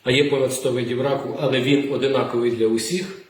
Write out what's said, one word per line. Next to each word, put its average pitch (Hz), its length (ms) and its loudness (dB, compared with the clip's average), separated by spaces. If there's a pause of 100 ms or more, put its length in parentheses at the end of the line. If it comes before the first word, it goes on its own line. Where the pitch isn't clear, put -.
а 127 80 0
є 139 120 4
понад 135 300 2
сто - 180 -2
видів 123 300 -2
раку, 139 400 -2
але 131 200 0
він 143 320 2
одинаковий 120 580 0
для 113 160 2
усіх 165 640 -2